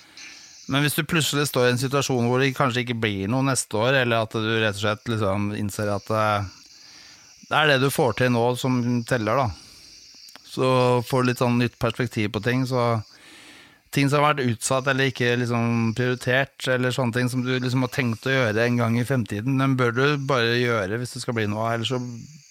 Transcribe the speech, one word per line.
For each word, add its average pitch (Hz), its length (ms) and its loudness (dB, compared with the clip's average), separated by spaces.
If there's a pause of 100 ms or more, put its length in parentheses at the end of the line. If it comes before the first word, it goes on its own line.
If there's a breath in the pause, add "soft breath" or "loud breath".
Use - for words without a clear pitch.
(680 loud breath)
Men 139 160 0
hvis 147 140 0
du 165 60 0
plutselig 147 460 0
står 123 180 2
i 123 60 6
en 120 60 0
situasjon 131 480 0
hvor 123 140 2
det 135 160 0
kanskje 123 300 0
ikke 117 140 -4
blir 101 280 0
noe 131 140 0
neste 131 340 -2
år, 127 240 2
eller 117 220 2
at 107 100 -4
du 113 280 0
rett 107 140 0
og 98 60 -8
slett 107 240 -2
liksom 104 560 0
innser 104 340 -4
at, - 160 -8
eh, 107 320 2 (1080 loud breath)
det 127 60 0
er 151 100 4
det 135 140 4
du 135 100 2
får 131 260 0
til 127 140 2
nå 120 260 2
som 123 480 0
teller, 113 320 0
da. 127 140 0 (1000 loud breath)
Så 123 560 2
får 127 180 0
du 123 60 2
litt 123 160 0
sånn 120 140 2
nytt 120 200 0
perspektiv 113 520 -2
på 104 120 -4
ting, 123 220 0
så 120 400 0 (840 loud breath)
ting 139 180 2
som 143 140 2
har 151 120 4
vært 127 220 0
utsatt 131 300 -2
eller 135 240 2
ikke 120 260 0
liksom 117 580 0
prioritert, 127 760 -2
eller 127 220 0
sånne 120 220 -2
ting 123 160 0
som 127 140 -2
du 127 160 -2
liksom 127 220 0
har 127 80 0
tenkt 117 360 -4
å 131 80 0
gjøre 117 340 2
en 120 100 2
gang 117 220 2
i 120 60 0
fremtiden, 117 540 -2
den 135 180 2
bør 120 160 2
du 143 260 0
bare 120 420 0
gjøre 113 380 -2
hvis 123 160 -8
det 123 80 -10
skal 123 120 -4
bli 110 120 0
noe, 110 260 -2
ellers 117 160 -2
så 127 120 -2 (500)